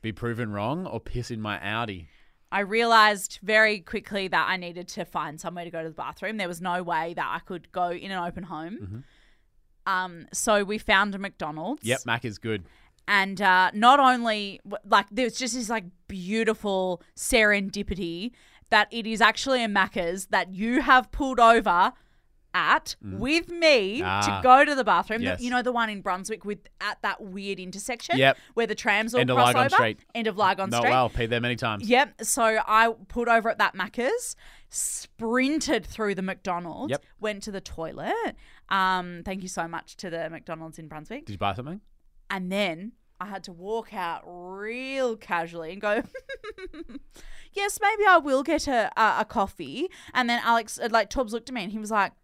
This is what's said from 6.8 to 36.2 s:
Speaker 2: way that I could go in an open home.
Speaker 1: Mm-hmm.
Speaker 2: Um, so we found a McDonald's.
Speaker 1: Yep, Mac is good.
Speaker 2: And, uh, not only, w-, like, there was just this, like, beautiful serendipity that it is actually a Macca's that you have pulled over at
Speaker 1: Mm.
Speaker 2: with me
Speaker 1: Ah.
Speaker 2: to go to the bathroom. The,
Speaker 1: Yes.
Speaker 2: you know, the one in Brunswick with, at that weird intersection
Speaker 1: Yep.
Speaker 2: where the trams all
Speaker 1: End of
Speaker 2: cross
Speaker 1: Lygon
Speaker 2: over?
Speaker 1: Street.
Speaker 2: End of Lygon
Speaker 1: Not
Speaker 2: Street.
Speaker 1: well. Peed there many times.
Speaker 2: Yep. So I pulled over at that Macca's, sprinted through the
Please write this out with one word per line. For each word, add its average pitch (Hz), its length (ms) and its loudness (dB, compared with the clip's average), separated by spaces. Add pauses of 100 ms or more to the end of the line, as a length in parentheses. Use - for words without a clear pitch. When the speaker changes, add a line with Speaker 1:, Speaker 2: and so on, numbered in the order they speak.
Speaker 2:
way 170 320 -2
that 156 140 -4
I 165 120 -4
could - 320 -14
go 180 180 -2
in 180 200 -8
an 190 120 -6
open 175 220 -8
home. 165 360 -12
Speaker 1:
Mm-hmm. - 1120 -12
Speaker 2:
Um, 185 400 -6
so 202 320 2
we 208 140 -4
found 202 360 2
a 196 40 -8
McDonald's. 180 680 -8
Speaker 1:
Yep, 131 220 0
Mac 117 180 -2
is 107 140 -8
good. 107 280 -6 (420)
Speaker 2:
And, 196 320 0
uh, 185 320 4
not 240 280 8
only, 233 640 2
w-, 202 240 -10
like, 202 240 4
there 247 140 0
was - 120 -6
just 240 160 -4
this, 240 140 -6
like, 220 160 -4 (240)
beautiful 196 960 -2 (140)
serendipity 202 1160 0 (380)
that 208 220 4
it 226 140 -6
is 220 140 -2
actually 240 420 2
a 220 60 -2
Macca's 190 580 -2
that 185 280 -2
you 233 280 0
have 254 300 4
pulled 262 260 -2
over 226 540 6 (600)
at 180 520 2
Speaker 1:
Mm. 190 140 -8
Speaker 2:
with 320 300 0
me 285 540 2
Speaker 1:
Ah. 196 200 0
Speaker 2:
to 202 200 0
go 254 220 10
to 294 100 0
the 262 80 0
bathroom. 214 380 0
The, 240 60 -4
Speaker 1:
Yes. 180 140 -2
Speaker 2:
you 240 100 -4
know, 247 120 0
the 247 80 -2
one 233 180 -2
in 202 120 -8
Brunswick 190 440 -6
with, 202 220 -10 (140)
at 202 220 -6
that 202 180 -2
weird 196 400 -8
intersection 202 580 -6
Speaker 1:
Yep. - 200 6 (160)
Speaker 2:
where 233 120 2
the 208 80 -4
trams 220 400 0
all 247 60 4
Speaker 1:
End 131 100 2
of 123 60 4
Speaker 2:
cross 123 180 8
Speaker 1:
Lygon 254 120 4
Speaker 2:
over? 370 100 2
Speaker 1:
Street. 110 280 2 (100)
Speaker 2:
End 233 120 -4
of 196 100 -4
Lygon 190 340 2
Speaker 1:
Not - 100 2
Speaker 2:
Street. 120 100 4
Speaker 1:
well. 123 200 4
Peed 117 180 -2
there 120 120 2
many 120 140 0
times. 110 340 -4
Speaker 2:
Yep. 247 360 2
So 220 420 0
I 226 260 4 (140)
pulled 233 220 -4
over 226 220 4
at - 80 -4
that 208 180 2
Macca's, 240 580 -4 (360)
sprinted 247 1160 -2
through 202 300 -4
the 190 60 -4